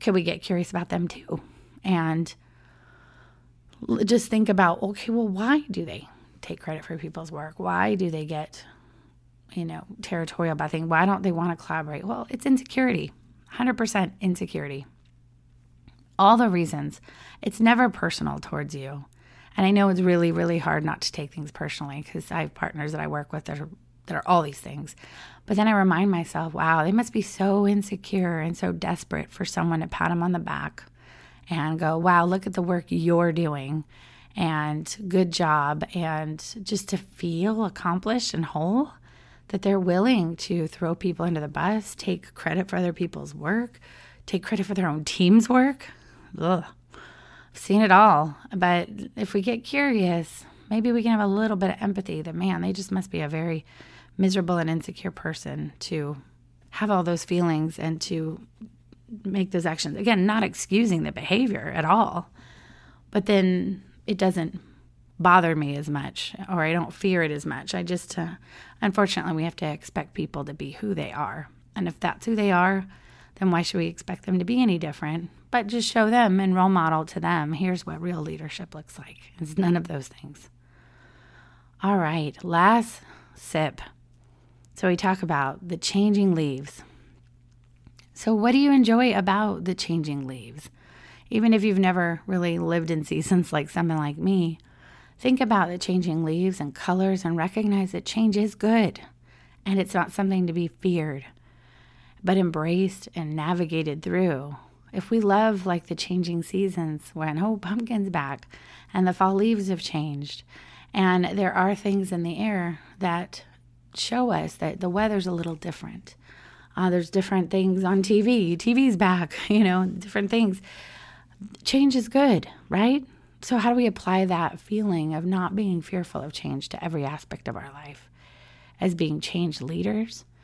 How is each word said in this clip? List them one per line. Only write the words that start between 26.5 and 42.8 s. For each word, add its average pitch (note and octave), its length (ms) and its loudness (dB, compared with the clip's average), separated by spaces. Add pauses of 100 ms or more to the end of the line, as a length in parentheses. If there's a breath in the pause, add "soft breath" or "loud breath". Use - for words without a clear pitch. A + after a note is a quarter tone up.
wow, D#3+ 280 2
they E3+ 100 2
must A#3 200 2
be A3 100 0
so G3 440 2
insecure F#3+ 720 0
and E3+ 160 -4
so F3+ 160 -2
desperate E3 580 -6
for - 140 -8
someone E3+ 360 -2
to D#3+ 60 -4
pat E3 240 -2
'em E3+ 120 -2
on F3+ 100 0
the F3 60 -2
back D3+ 460 -8 (640 loud breath)
and D#3+ 300 -2
go, D#3+ 200 0
"Wow, F3 260 4
look F#3 220 0
at F#3+ 80 -6
the F#3 80 -2
work F3 260 -2
you're E3+ 440 2
doing, D3 520 -2 (520 loud breath)
and D#3 600 -2 (120)
good F3+ 240 2
job," D3+ 520 2 (100)
and D#3 440 -4 (240)
just F#3+ 260 -4
to F#3+ 80 -2
feel F#3+ 680 -2
accomplished F#3+ 720 -2
and E3 120 -2
whole, G3 460 -2 (560 soft breath)
that G3 140 -4
they're G3 180 2
willing F3+ 560 2
to E3+ 320 -4
throw E3+ 260 -4
people E3+ 320 -2
under E3 140 0
the D3 80 -6
bus, F#3 460 -2
take - 400 -6
credit F3+ 340 -2
for F#3 80 -4
other F3 160 0